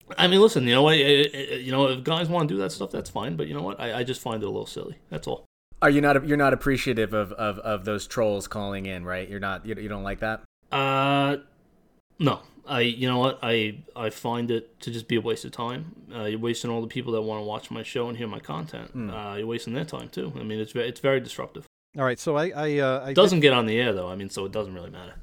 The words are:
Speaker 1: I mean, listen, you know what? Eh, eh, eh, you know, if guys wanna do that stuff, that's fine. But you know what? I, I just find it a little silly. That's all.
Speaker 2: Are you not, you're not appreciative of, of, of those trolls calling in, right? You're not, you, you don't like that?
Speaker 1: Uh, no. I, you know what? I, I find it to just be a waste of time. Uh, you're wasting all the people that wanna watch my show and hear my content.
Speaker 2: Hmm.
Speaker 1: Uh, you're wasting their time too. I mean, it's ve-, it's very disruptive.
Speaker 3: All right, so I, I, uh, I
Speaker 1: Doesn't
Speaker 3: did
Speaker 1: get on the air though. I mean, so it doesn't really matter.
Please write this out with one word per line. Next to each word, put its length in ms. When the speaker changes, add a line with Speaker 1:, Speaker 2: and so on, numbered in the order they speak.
Speaker 1:
I 80
mean, 140
listen, 260
you 80
know 80
what? 140
Eh, 280
eh, 80
eh, 240
you 140
know, 180
if 140
guys 260
wanna 200
do 100
that 140
stuff, 180
that's 200
fine. 260
But 100
you 80
know 80
what? 180
I, 200
I 40
just 160
find 220
it 40
a 40
little 160
silly. 300
That's 200
all. 160
Speaker 2:
Are 80
you 100
not, 260
you're 100
not 160
appreciative 600
of, 180
of, 280
of 240
those 220
trolls 400
calling 400
in, 180
right? 240
You're 120
not, 240
you, 120
you 120
don't 140
like 180
that? 220
Speaker 1:
Uh, 640
no. 220
I, 160
you 260
know 100
what? 240
I, 360
I 140
find 400
it 300
to 120
just 160
be 80
a 40
waste 240
of 80
time. 420
Uh, 100
you're 140
wasting 320
all 120
the 40
people 280
that 80
wanna 220
watch 260
my 120
show 260
and 100
hear 100
my 120
content. 500
Speaker 2:
Hmm. 200
Speaker 1:
Uh, 260
you're 100
wasting 280
their 100
time 240
too. 300
I 40
mean, 160
it's 140
ve-, 80
it's 200
very 200
disruptive. 460
Speaker 3:
All 80
right, 140
so 180
I, 180
I, 240
uh, 260
I 80
Speaker 1:
Doesn't 280
Speaker 3:
did 80
Speaker 1:
get 40
on 140
the 120
air 140
though. 160
I 80
mean, 120
so 160
it 80
doesn't 220
really 160
matter. 320